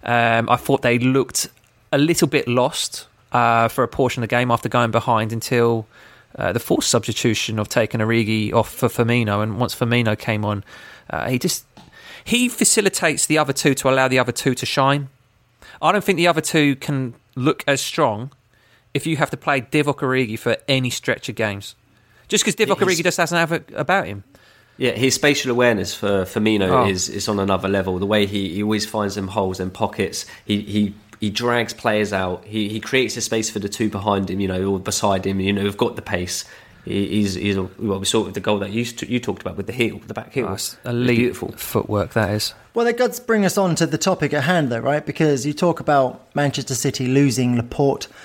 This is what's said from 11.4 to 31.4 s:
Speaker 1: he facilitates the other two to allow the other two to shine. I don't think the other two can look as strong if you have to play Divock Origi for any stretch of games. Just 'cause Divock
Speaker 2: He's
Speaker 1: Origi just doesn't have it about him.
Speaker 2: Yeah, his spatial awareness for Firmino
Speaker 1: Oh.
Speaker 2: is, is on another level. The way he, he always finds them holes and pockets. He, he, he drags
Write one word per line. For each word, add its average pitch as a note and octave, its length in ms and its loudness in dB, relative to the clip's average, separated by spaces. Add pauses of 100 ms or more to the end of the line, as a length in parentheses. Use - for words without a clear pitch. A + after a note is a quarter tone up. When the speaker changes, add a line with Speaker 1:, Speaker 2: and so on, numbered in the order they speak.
Speaker 1:
he B3 200 2
facilitates F#3+ 760 2
the D3+ 140 2
other C#3+ 160 2
two C#3+ 200 2
to - 140 0
allow C3 180 4
the B2+ 120 4
other B2 140 2
two B2+ 220 0
to B2 120 -6
shine. C#3 420 0 (720)
I D#3 120 2
don't G3+ 120 0
think F#3 140 2
the E3+ 80 4
other D#3+ 160 4
two D3 340 2
can C3 380 -4 (200)
look C3 320 0
as C#3 140 2
strong B2 520 -2 (600)
if - 140 -4
you D#3+ 100 -2
have D3 140 0
to D3 80 -6
play C#3 240 0
Divock D3 380 0
Origi B2+ 380 -2
for - 180 0 (120)
any C3 220 0
stretch - 400 -4
of G#2 60 -10
games. G2+ 380 -4 (540)
Just - 160 0
'cause - 100 0
Divock G3+ 320 0
Speaker 2:
He's F3+ 140 2
Speaker 1:
Origi - 20 -2
just E3+ 140 0
doesn't E3+ 220 0
have E3 140 0
it - 220 -6
about F3 320 0
him. G2 180 -10 (520)
Speaker 2:
Yeah, B2+ 160 0
his B2+ 220 2
spatial C#3+ 360 0
awareness A#2 440 2
for G2 320 0
Firmino G#2+ 420 2
Speaker 1:
Oh. G#2 180 4
Speaker 2:
is, F#2 220 0
is G2 200 -6
on G#2 120 0
another F#2+ 280 0
level. F#2+ 300 0
The G2 80 -2
way G#2 200 2
he, G2 300 -4
he G#2 60 -2
always G#2+ 220 0
finds G2+ 300 -4
them G2 140 -6
holes F#2+ 300 -2
and F#2 140 -4
pockets. - 540 -4 (180)
He, G#2 160 0
he, G2+ 340 -2 (260)
he G#2+ 100 -2
drags A#2 420 0